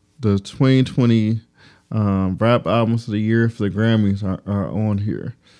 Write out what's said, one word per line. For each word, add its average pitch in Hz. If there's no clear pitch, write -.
the 101
twenty 131
twenty, 113
um, 98
rap 117
albums 113
of 110
the 104
year 113
for 110
the 101
Grammys 104
are, 95
are 98
on 104
here. 101